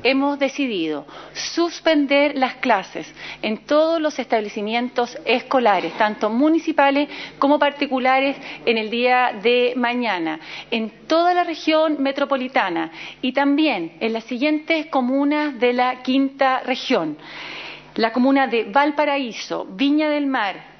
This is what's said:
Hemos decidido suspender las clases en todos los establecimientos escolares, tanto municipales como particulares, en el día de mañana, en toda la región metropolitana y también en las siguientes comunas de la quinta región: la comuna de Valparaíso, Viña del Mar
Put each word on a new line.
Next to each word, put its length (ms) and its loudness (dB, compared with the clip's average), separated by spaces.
Hemos 340 2
decidido 680 -2
suspender 1040 0
las 180 0
clases 580 -2
en 180 -4
todos 420 2
los 180 -2
establecimientos 1040 -2
escolares, 760 2
tanto 320 0
municipales 760 2
como 180 4
particulares, 800 0
en 120 2
el 120 -4
día 520 2
de 360 4
mañana, 640 -2
en 180 -2
toda 260 4
la 120 2
región 560 0
metropolitana 920 -2
y 100 -2
también 680 0
en 100 -2
las 140 -6
siguientes 600 -2
comunas 720 0
de 140 2
la 300 0
quinta 640 2
región: 520 -2
la 160 0
comuna 360 4
de 180 0
Valparaíso, 1040 0
Viña 400 2
del 180 0
Mar 280 -2